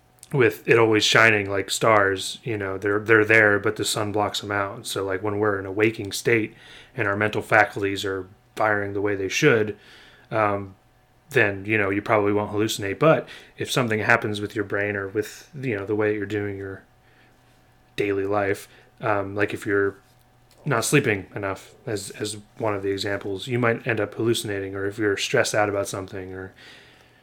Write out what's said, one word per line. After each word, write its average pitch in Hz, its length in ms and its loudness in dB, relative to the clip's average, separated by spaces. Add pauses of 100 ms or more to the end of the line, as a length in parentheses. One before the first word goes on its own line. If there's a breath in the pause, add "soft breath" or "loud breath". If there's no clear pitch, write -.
(340)
with 120 340 2
it 117 120 6
always 110 260 4
shining 110 440 4
like 98 200 -4
stars, 98 720 2
you 113 140 -6
know, 95 220 -6
they're, 104 200 0
they're 107 240 6
there, 107 360 6
but 107 160 -2
the 101 100 -4
sun 104 260 -2
blocks 104 320 -2
'em 101 80 -8
out. 101 360 -4
So, 98 180 -4
like, 95 160 -4
when 104 160 -4
we're 104 220 0
in 95 80 -10
a 95 40 -8
waking 107 400 0
state 113 440 0 (400 loud breath)
and 110 120 -2
our 101 80 0
mental 107 280 -2
faculties 101 600 2
are 95 240 -6 (280)
firing 104 380 0
the 101 80 -4
way 104 140 0
they 95 140 -4
should, 110 480 2 (540 loud breath)
um, 101 440 -2 (540)
then, 101 360 2
you 107 120 2
know, 98 140 0
you 101 100 0
probably 104 320 2
won't 101 180 0
hallucinate. 104 460 -2
But 147 320 4 (280 loud breath)
if - 140 -8
something 110 280 0
happens 107 420 2
with 104 140 -6
your 104 100 -2
brain 101 300 -2
or 98 120 -4
with, 101 400 -4 (140)
you 123 160 -2
know, 98 80 -6
the 107 100 -2
way 107 200 2
you're 104 100 -4
doing 101 320 -4
your 98 260 -12 (1120 soft breath)
daily 98 300 -2
life, 101 420 -2 (320 soft breath)
um, 101 360 -2
like 104 180 -2
if - 120 -10
you're 101 300 2 (680)
not 117 180 0
sleeping 110 500 2
enough, 98 420 -6 (100)
as, 104 260 -6
as 104 240 -8 (220)
one 107 180 -2
of 95 80 -6
the 98 80 0
examples, 98 560 -6
you 120 100 -2
might 117 300 0
end 107 140 0
up 101 140 -4
hallucinating. 101 600 -2
Or 98 100 -4
if 101 120 -6
you're 104 180 0
stressed - 400 0
out 104 140 2
about 98 180 -2
something, 95 460 -10
or 95 180 -12 (720 loud breath)